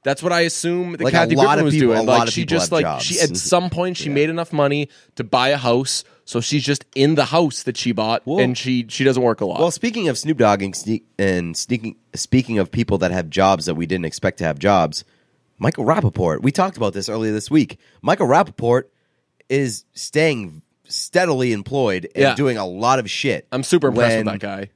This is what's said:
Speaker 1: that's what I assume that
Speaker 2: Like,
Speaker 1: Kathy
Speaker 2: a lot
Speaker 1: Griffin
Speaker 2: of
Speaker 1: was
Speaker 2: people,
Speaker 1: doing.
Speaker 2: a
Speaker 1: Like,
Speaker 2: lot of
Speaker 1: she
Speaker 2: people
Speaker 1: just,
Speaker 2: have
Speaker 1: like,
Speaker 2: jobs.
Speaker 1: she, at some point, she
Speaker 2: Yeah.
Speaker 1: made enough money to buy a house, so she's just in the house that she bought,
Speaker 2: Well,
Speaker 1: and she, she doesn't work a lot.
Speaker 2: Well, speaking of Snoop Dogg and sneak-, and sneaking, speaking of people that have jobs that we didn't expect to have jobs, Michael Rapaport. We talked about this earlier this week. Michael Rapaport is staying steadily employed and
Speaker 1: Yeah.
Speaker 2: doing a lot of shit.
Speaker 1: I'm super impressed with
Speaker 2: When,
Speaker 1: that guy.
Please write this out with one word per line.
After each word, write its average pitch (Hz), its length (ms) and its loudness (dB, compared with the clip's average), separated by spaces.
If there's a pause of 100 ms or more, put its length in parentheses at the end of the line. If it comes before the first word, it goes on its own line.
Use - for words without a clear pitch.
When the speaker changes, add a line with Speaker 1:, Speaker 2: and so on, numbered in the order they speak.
Speaker 1:
that's 143 200 -2
what 175 100 -2
I 170 80 2
assume 170 520 -2
that 165 100 -8
Speaker 2:
Like, 127 100 0
Speaker 1:
Kathy 165 220 2
Speaker 2:
a 147 40 4
lot 131 60 6
Speaker 1:
Griffin 147 160 4
Speaker 2:
of 160 60 2
Speaker 1:
was 147 80 2
Speaker 2:
people, 139 140 4
Speaker 1:
doing. 110 100 4
Speaker 2:
a 113 40 0
Speaker 1:
Like, 120 180 4
Speaker 2:
lot 117 80 0
of 110 60 -4
Speaker 1:
she 170 80 -4
Speaker 2:
people 160 140 -2
Speaker 1:
just, 175 100 0
Speaker 2:
have 165 60 -4
Speaker 1:
like, 156 140 2
Speaker 2:
jobs. - 180 -4
Speaker 1:
she, 175 160 -4
at 151 160 0
some 175 320 0
point, 175 300 -4
she 151 100 -6
Speaker 2:
Yeah. 143 60 -4
Speaker 1:
made 151 160 2
enough 165 220 -6
money 143 360 0 (280)
to 123 80 -8
buy 123 260 2
a 143 80 2
house, 123 460 0 (200)
so - 160 -4
she's 139 220 0
just 143 220 -2 (100)
in 143 220 4
the 135 100 2
house 160 380 0
that 123 120 -4
she 120 160 -2
bought, 110 320 -2
Speaker 2:
Well, 151 140 -2
Speaker 1:
and 127 180 2
she, 123 320 -2
she - 160 -6
doesn't 127 180 4
work 117 180 2
a - 60 0
lot. 87 140 -4
Speaker 2:
Well, 165 100 2
speaking 220 380 -4
of 120 80 -2
Snoop 151 220 -2
Dogg 104 240 4
and 98 140 -6
sneak-, 110 300 -4 (120)
and 90 380 0
sneaking, 113 400 -6 (180)
speaking 123 440 0
of 90 120 -2
people 113 280 -2
that 90 120 0
have 90 180 -4
jobs 95 380 2
that 87 80 -4
we 82 120 -4
didn't 85 180 -4
expect 90 340 -4
to 85 60 -6
have 76 140 -2
jobs, 85 460 2 (540)
Michael - 260 -2
Rapaport. 104 580 0
We 135 100 2
talked 185 240 -2
about 104 160 -2
this 98 160 -8
earlier 110 240 -2
this 107 180 -6
week. 151 280 0 (240)
Michael 160 260 0
Rapaport 131 560 2 (640)
is 131 360 -2 (100)
staying 139 680 -2 (240)
steadily 139 680 0
employed 101 640 -2
and 139 80 2
Speaker 1:
Yeah. 131 120 4
Speaker 2:
doing 127 220 2
a 98 100 -4
lot 113 320 0
of 104 120 -4
shit. 110 400 -2
Speaker 1:
I'm 131 140 -4
super 143 240 2
impressed 117 300 2
with 107 80 -2
Speaker 2:
When, 101 120 -4
Speaker 1:
that - 20 -8
guy. 98 360 -8